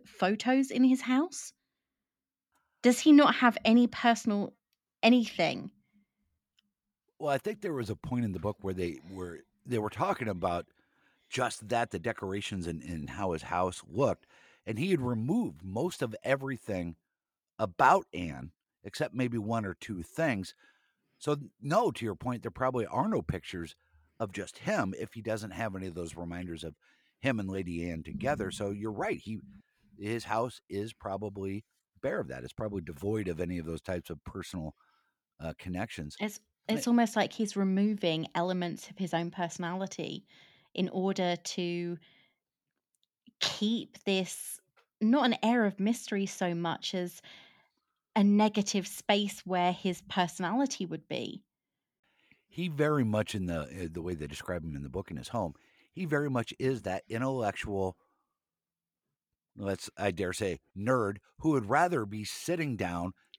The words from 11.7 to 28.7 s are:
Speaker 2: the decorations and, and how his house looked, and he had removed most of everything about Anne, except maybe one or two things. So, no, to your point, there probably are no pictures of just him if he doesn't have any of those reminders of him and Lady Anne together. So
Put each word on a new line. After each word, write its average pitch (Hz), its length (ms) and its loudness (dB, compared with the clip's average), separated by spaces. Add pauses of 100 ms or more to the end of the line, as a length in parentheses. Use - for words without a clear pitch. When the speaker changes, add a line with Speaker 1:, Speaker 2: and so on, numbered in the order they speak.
Speaker 2:
the 98 80 -4
decorations 98 720 -4
and, 82 120 -4
and 76 300 -8
how 95 220 -2
his 80 100 -4
house 90 460 -2
looked, 104 380 0 (380)
and 107 140 -4
he 185 140 2
had 156 80 4
removed 123 640 0
most 117 360 -2
of 113 220 -4
everything 113 720 -2 (640)
about 135 560 6
Anne, 78 380 -6 (320)
except - 300 -6
maybe 120 220 0
one 110 300 -2
or 92 80 -4
two 92 300 -8
things. 120 500 -2 (640)
So, 147 200 0 (220)
no, 185 300 2
to 117 140 -6
your 104 100 0
point, 123 280 -4
there 85 100 -6
probably 127 340 0
are 147 220 0
no 185 120 2
pictures 85 540 -6 (460)
of 107 100 -2
just 95 280 -8
him 175 380 0
if - 180 -8
he 113 80 -12
doesn't 110 280 -2
have 104 240 -4
any 95 140 -6
of 85 60 -8
those 85 200 -6
reminders 85 480 -8
of 80 140 -10 (440)
him 123 200 0
and 95 100 -4
Lady 87 380 -4
Anne 80 140 -6
together. 98 480 -2
So 101 200 -4